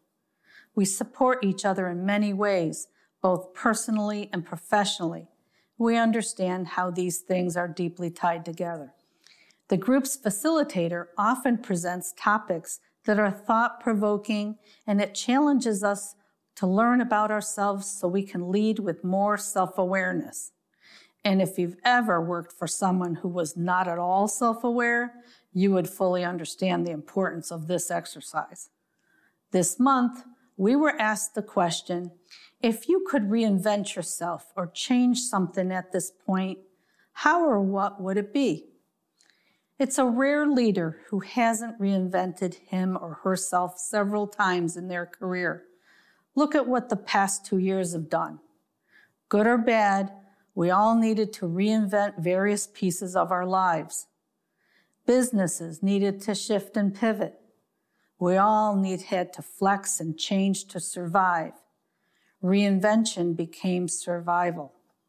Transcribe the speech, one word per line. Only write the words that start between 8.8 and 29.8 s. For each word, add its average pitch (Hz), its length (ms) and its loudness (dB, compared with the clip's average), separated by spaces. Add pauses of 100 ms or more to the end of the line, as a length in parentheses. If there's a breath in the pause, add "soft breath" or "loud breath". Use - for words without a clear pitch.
The 190 80 2
group's 262 400 2
facilitator 196 880 -2 (100)
often 240 440 2
presents 180 580 -4
topics 208 600 -2 (260)
that 208 140 2
are 202 120 2
thought-provoking, 214 1300 0 (300 soft breath)
and 202 120 2
it 202 140 -2
challenges 240 720 2
us 202 320 -2 (400)
to - 120 -2
learn 233 340 4
about 214 300 2
ourselves 202 540 -2
so - 220 -4
we 196 160 0
can 180 280 -6
lead 214 280 2
with 175 240 -4
more 196 340 2
self-awareness. 185 1120 -2 (760 soft breath)
And 190 140 4
if 190 160 -2
you've 175 260 -4
ever 226 380 4
worked 170 320 -6
for 170 140 -8
someone 180 480 0
who - 120 -6
was 175 300 -4
not 180 300 0
at 170 100 -2
all 185 300 2
self-aware, 240 840 0 (420 loud breath)
you 190 180 4
would 185 180 2
fully 180 340 0
understand 175 600 -2
the 170 60 -6
importance 160 580 -4
of 165 160 -10
this 170 240 -2
exercise. - 800 -8 (800)
This 180 300 0
month, 254 440 2 (320 soft breath)